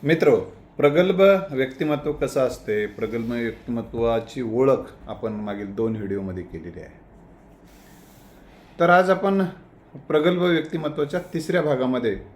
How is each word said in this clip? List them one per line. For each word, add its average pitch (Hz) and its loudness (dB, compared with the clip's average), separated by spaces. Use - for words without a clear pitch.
मित्रो, 151 4
प्रगल्भ 180 4
व्यक्तिमत्व 143 -2
कसं 139 -2
असते, 110 -2
प्रगल्भ 113 -6
व्यक्तिमत्वाची 117 -4
ओळख 120 0
आपण 107 -8
मागील 101 -8
दोन 113 -2
व्हिडिओमध्ये 95 -6
केलेली 85 -14
आहे. - -20
तर 170 4
आज 185 6
आपण 196 2
प्रगल्भ 170 2
व्यक्तिमत्वाच्या 156 -2
तिसऱ्या 175 -2
भागामध्ये 127 0